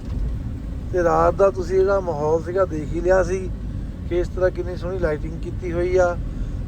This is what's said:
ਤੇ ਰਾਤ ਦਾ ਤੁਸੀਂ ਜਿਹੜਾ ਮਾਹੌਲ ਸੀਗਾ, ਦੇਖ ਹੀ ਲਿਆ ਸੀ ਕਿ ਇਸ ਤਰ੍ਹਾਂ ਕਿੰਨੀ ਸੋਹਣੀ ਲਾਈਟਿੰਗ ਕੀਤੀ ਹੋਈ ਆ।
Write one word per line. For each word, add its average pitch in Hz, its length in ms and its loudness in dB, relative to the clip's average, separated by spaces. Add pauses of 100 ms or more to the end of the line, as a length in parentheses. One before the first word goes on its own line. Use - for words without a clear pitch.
(920)
ਤੇ 180 100 2
ਰਾਤ 165 300 6
ਦਾ 196 160 6
ਤੁਸੀਂ 190 300 0
ਜਿਹੜਾ 196 200 4
ਮਾਹੌਲ 160 440 0
ਸੀਗਾ, 180 220 2
ਦੇਖ 151 180 -6
ਹੀ 135 180 -4
ਲਿਆ 185 220 4
ਸੀ 185 280 -2 (580)
ਕਿ 175 100 0
ਇਸ 170 80 0
ਤਰ੍ਹਾਂ 180 240 2
ਕਿੰਨੀ 175 240 -6
ਸੋਹਣੀ 180 240 -4
ਲਾਈਟਿੰਗ 151 420 -2
ਕੀਤੀ - 300 -6
ਹੋਈ 175 260 2
ਆ। 175 200 4 (500)